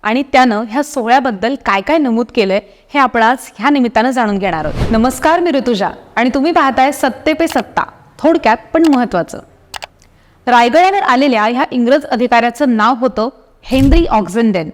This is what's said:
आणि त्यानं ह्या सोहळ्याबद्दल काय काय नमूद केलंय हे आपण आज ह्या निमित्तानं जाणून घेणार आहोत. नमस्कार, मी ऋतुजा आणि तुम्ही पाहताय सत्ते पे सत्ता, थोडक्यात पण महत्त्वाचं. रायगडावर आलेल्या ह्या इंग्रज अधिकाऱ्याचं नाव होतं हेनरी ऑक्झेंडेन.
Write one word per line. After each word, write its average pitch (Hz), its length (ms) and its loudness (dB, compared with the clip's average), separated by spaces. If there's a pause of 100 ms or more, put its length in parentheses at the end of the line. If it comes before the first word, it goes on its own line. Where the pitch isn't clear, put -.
आणि 226 200 -2 (100)
त्यानं 240 380 2
ह्या 262 120 -4
सोहळ्याबद्दल 247 720 -2 (100)
काय 196 160 0
काय 294 180 0
नमूद 240 360 0
केलंय 196 260 0 (340)
हे 294 60 0
आपण 247 220 0
आज 240 140 2 (220)
ह्या 240 120 2
निमित्तानं 247 400 0
जाणून 220 280 -2
घेणार 170 260 -4
आहोत. - 260 -4
नमस्कार, 254 500 0
मी 349 100 0
ऋतुजा 226 400 -2 (260)
आणि 240 180 0
तुम्ही 285 180 0
पाहताय 269 400 2
सत्ते 285 400 -2
पे 311 160 0
सत्ता, - 340 -4 (360)
थोडक्यात 285 380 2 (160)
पण 330 100 2 (120)
महत्त्वाचं. 214 440 -4 (1080)
रायगडावर 302 560 4
आलेल्या 254 420 0
ह्या 240 260 0
इंग्रज 254 340 0
अधिकाऱ्याचं 240 720 0
नाव 220 240 2
होतं 233 280 -2 (340)
हेनरी 277 440 2
ऑक्झेंडेन. 196 680 0